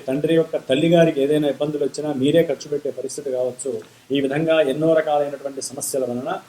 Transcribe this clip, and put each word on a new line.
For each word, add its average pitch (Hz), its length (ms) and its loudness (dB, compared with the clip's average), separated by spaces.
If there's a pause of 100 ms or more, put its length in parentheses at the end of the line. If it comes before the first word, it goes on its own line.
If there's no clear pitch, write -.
తండ్రి 147 280 0
యొక్క 160 200 2
తల్లి 151 340 0
గారికి 165 320 4
ఏదైనా 147 260 2
ఇబ్బందులు 147 360 -2
వచ్చినా 147 300 -4
మీరే 143 300 4
ఖర్చు 139 260 -4
పెట్టే 143 220 -4
పరిస్థితి 135 400 -8
కావచ్చు. 127 500 -4 (300)
ఈ 139 100 2
విధంగా 156 400 2
ఎన్నో 151 320 2
రకాలైనటువంటి 143 680 0
సమస్యల 131 420 -4
వలన 123 440 -4